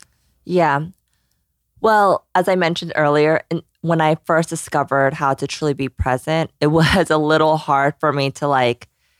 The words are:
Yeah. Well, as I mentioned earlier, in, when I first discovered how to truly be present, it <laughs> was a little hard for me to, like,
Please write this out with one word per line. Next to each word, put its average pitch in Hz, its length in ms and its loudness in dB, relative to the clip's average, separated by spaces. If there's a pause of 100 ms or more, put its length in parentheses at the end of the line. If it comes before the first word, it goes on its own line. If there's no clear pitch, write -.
(460)
Yeah. 160 420 0 (920)
Well, 208 540 2
as 180 140 2
I 190 80 2
mentioned 170 400 -2
earlier, 151 460 2 (100)
in, 165 100 -4 (200)
when 165 200 0
I 156 140 2 (100)
first 170 240 0
discovered 139 640 -2
how 143 220 -2
to 143 100 -8
truly 147 300 -4
be 135 120 -6
present, 143 640 -4 (100)
it 151 80 0
<laughs> 151 40 2
was 160 400 2
a 156 60 2
little 156 400 2
hard 143 420 0
for 151 120 0
me 139 200 -2
to, 147 160 -6
like, 131 420 0 (300)